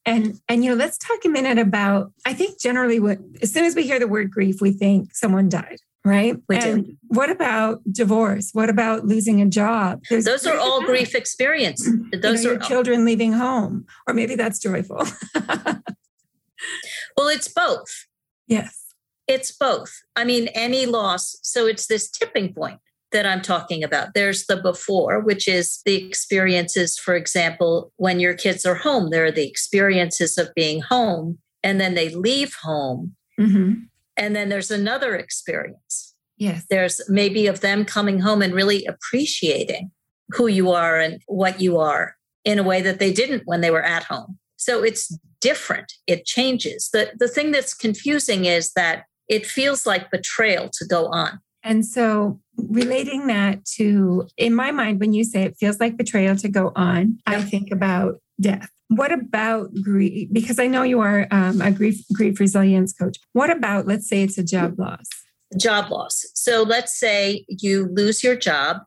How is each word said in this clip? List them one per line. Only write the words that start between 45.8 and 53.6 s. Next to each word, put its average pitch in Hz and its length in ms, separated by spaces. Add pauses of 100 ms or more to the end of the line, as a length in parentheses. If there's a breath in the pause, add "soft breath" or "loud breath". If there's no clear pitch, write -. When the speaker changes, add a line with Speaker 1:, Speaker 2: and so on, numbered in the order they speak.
Speaker 2:
It 170 180
changes. - 680
The, 214 260
the 240 100
thing 294 220
that's 269 240
confusing 226 720
is 170 280
that 165 300 (240)
it 214 180
feels 269 400
like 185 240
betrayal 190 580 (100)
to 165 80
go 170 220
on. 170 320 (240)
Speaker 1:
And 220 220
so 214 540 (160)
relating 262 720
that 202 360 (120)